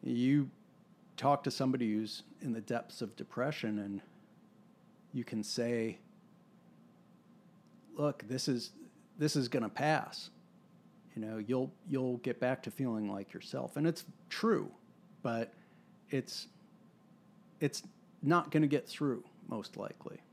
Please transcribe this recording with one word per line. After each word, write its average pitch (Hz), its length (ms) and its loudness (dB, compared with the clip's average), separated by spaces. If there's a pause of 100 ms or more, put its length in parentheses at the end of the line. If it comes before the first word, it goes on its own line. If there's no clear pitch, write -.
You 131 480 4 (640)
talk 143 280 4
to 135 80 2
somebody 120 420 2
who's 107 300 -2 (160)
in 127 120 -2
the 113 80 -2
depths - 400 -6
of 110 140 -6
depression, 120 640 -2
and 101 240 -6 (1080)
you 120 100 -2
can 113 220 -4
say, 117 540 0 (2000)
"Look, 147 320 0
this 131 200 -2
is, 123 240 0 (440)
this 147 200 2
is 135 100 2
gonna 117 220 0
pass. - 600 0 (840)
You 113 80 -4
know, 110 160 -4
you'll, 127 340 0 (160)
you'll 131 300 0
get 123 220 -2
back 127 240 2
to 113 80 -6
feeling 110 360 0
like 98 240 -6
yourself." 123 440 -6
And 147 100 4
it's 165 180 2 (240)
true, - 440 2 (500)
but 117 320 0 (560)
it's, - 380 -2 (1120)
it's - 240 0 (360)
not 170 300 4
gonna 156 160 6
get 139 220 2
through, 135 340 0 (240)
most - 300 -8
likely - 440 -10 (120)